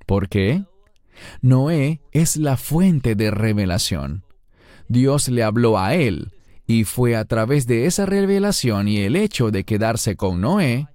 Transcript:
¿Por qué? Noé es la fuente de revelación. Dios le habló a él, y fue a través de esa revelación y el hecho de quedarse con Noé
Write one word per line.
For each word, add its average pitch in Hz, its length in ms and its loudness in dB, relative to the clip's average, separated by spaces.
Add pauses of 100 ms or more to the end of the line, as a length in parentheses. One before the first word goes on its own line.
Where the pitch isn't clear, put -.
¿Por 98 220 0
qué? 113 380 0 (760)
Noé 139 600 2 (100)
es 156 240 0
la 147 220 0
fuente 151 580 0
de 107 160 0
revelación. 95 920 -2 (640)
Dios 135 400 2
le 120 140 0
habló 110 360 2
a 98 160 0
él, 113 380 -2 (320)
y 113 180 2
fue 120 320 0
a 110 80 -2
través 120 420 0
de 117 200 0
esa 180 200 0
revelación 190 840 0
y 104 80 0
el 101 180 0
hecho 180 360 0
de 98 120 -2
quedarse 110 540 -2
con 90 240 -2
Noé 143 540 0